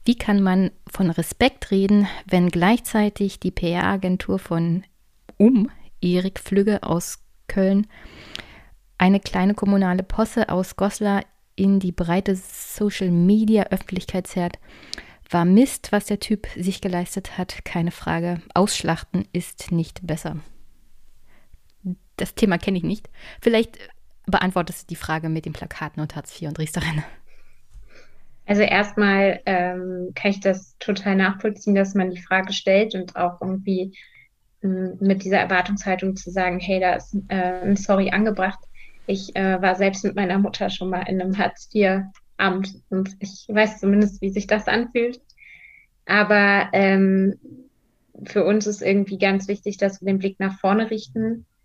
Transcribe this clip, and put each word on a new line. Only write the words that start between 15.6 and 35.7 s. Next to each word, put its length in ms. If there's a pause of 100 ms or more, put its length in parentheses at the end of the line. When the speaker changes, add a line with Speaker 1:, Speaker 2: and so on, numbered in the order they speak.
Speaker 1:
was 120
der 160
Typ 260 (100)
sich 260
geleistet 560
hat, 260
keine 260
Frage. 520 (100)
Ausschlachten 800
ist 400
nicht 340
besser. 300 (1800)
Das 160
Thema 240
kenne 180
ich 80
nicht. 240 (320)
Vielleicht 380 (480)
beantwortest 560
du 60
die 80
Frage 340
mit 160
den 80
Plakaten 480
und 120
Hartz 180
vier 180
und 80
Riester-Rente. 440 (1400)
Speaker 2:
Also 160
erstmal, 840
ähm, 680
kann 180
ich 80
das 380
total 380
nachvollziehen, 580
dass 200
man 160
die 100
Frage 320
stellt 420
und 220
auch 240
irgendwie, 560 (640)
mm, 400
mit 240
dieser 140
Erwartungshaltung 760